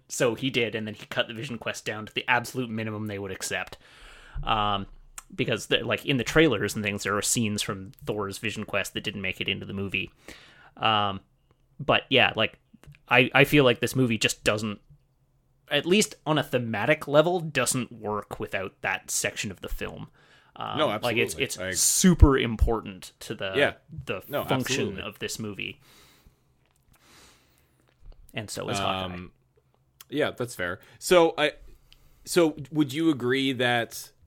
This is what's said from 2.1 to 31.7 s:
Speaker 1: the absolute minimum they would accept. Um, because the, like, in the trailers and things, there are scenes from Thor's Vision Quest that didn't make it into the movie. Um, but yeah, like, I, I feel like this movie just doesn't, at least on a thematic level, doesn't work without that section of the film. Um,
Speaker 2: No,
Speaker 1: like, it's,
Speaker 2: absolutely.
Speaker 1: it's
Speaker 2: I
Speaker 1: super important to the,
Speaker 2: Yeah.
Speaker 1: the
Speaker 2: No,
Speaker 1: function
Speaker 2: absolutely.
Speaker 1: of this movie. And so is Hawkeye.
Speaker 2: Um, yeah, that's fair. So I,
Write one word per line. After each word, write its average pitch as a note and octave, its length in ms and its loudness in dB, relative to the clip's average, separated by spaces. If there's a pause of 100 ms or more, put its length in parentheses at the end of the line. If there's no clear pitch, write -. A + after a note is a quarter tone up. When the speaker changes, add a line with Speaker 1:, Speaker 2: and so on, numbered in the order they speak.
Speaker 1:
the - 140 -4
absolute A#2+ 420 2
minimum A2 360 -4
they G2+ 120 -6
would G2 140 -8
accept. - 460 -6 (640)
Um, G#2 440 0 (480)
because A#2 320 -2
the, C3+ 120 0
like, A#2 280 -2
in C#3+ 100 2
the - 80 0
trailers A#2 500 4
and G#2+ 100 -4
things, G2+ 180 -2
there G2+ 140 0
are G2+ 60 0
scenes G#2+ 400 0
from G2 300 -8 (120)
Thor's G#2 340 -4
Vision G#2+ 260 -6
Quest - 300 -4
that G#2+ 100 -6
didn't G#2 180 -6
make F#2 180 -4
it F#2+ 80 -4
into G2 180 -4
the G2+ 60 -10
movie. G2 380 -6 (680)
Um, G#2 440 0 (600)
but C3+ 280 2
yeah, A#2 280 4
like, G#2+ 220 -2 (500)
I, B2 260 6
I C3+ 100 10
feel D3 200 6
like B2 160 4
this - 160 -2
movie A#2+ 220 2
just - 260 -2
doesn't, G#2+ 360 0 (920)
at D3 160 0
least G3 280 4 (100)
on D#3 140 2
a C3+ 40 0
thematic A#2+ 640 -2
level, D#3 320 4
doesn't C3+ 500 -2
work G#2 480 -6
without G2 440 -6
that - 280 -4
section - 400 -4
of F2+ 100 -14
the - 80 -12
film. F#2+ 400 -8 (480)
Um, G#2+ 220 -8
Speaker 2:
No, D3+ 80 2
Speaker 1:
like, A2 300 -2
it's, A#2 180 0
Speaker 2:
absolutely. C#3 100 -2
Speaker 1:
it's - 140 -8
Speaker 2:
I F#2 140 -6
Speaker 1:
super D3 640 6
important A2 840 -2
to - 140 -10
the, G2 220 -8
Speaker 2:
Yeah. B2+ 160 2 (340)
Speaker 1:
the G2 220 -6
Speaker 2:
No, C3+ 160 -4
Speaker 1:
function B2+ 440 0
Speaker 2:
absolutely. F#2+ 140 -10
Speaker 1:
of G#2 160 -12
this G#2+ 200 -8
movie. G2+ 420 -10 (2500)
And G#2 140 -8
so G2 200 -8
is G2+ 100 -2
Hawkeye. F#2+ 360 -2
Speaker 2:
Um, F2+ 180 -14 (760)
yeah, C3 220 -2
that's A#2+ 240 -8
fair. F2+ 260 -4 (180)
So E3+ 380 6
I, D3+ 160 0 (720)